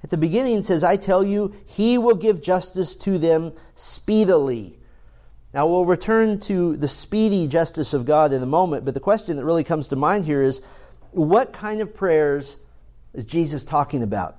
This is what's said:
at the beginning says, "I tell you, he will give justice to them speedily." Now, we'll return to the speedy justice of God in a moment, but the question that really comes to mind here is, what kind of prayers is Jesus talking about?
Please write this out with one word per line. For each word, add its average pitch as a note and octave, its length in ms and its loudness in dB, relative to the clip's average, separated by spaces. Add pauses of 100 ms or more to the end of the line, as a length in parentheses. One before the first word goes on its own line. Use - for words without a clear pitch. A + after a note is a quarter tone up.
at - 60 -14
the E3 80 0
beginning G#3 440 0
says, F3+ 220 0
"I F#3 120 4
tell F#3+ 280 2
you, G3+ 300 -2 (100)
he A#3 320 0
will A#3 200 4
give F#3 260 0
justice F3+ 540 -2
to F#3+ 200 -2
them D#3+ 360 2 (220)
speedily." D3+ 1000 0 (800)
Now, C#3+ 120 0
we'll F3 200 2
return G#3 540 2
to F3 360 -2
the C#3+ 120 -4
speedy G3+ 600 0
justice D#3+ 460 -2
of B2 100 -2
God D3+ 300 4
in B2+ 80 -2
a B2+ 40 -4
moment, D#3 380 0
but C3 80 -4
the C3+ 80 -6
question G3 360 -2
that C3+ 100 -6
really E3 180 0
comes D#3 240 -4
to C3+ 80 -4
mind E3 300 0
here C#3+ 160 0
is, C3+ 180 0 (500)
what F#3 420 2
kind G#3+ 280 -8
of G#3 140 -8
prayers D3 600 0 (560)
is B2 120 -12
Jesus D3+ 400 -4
talking C#3+ 400 -2
about? G2 340 -6